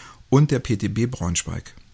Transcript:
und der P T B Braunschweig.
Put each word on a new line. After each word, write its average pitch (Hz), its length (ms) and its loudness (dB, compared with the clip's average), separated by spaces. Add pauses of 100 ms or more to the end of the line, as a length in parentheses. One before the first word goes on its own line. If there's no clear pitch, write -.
(300)
und 147 220 6
der 131 80 2
P 113 180 -2
T 101 100 0
B 107 180 0
Braunschweig. 85 680 -4 (180)